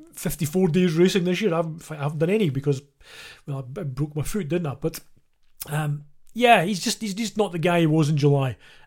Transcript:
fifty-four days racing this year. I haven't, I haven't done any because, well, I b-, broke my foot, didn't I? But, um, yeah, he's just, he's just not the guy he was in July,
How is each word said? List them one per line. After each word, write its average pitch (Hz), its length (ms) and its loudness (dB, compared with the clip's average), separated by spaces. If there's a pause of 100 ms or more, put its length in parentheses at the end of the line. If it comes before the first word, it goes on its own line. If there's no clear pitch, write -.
(120)
fifty-four 185 560 -2
days 180 240 2
racing 180 320 4
this 180 160 -2
year. 202 140 0
I - 20 0
haven't, 165 340 -6
I 156 60 -12
haven't 147 220 -4
done 165 100 2
any 202 220 2
because, 135 320 -2 (640)
well, 139 140 -8
I - 20 -8
b-, 139 220 -10
broke 147 300 -6
my 151 80 -2
foot, 180 280 -4
didn't 175 160 -2
I? 131 80 -6
But, - 260 -6 (680)
um, 147 340 -4 (300)
yeah, 233 280 6
he's 180 220 -2
just, - 160 -2
he's 208 140 -6
just 208 240 -6
not 202 140 0
the 175 60 -4
guy 175 220 2
he 165 60 4
was 151 240 4
in 156 80 2
July, 139 400 2 (280)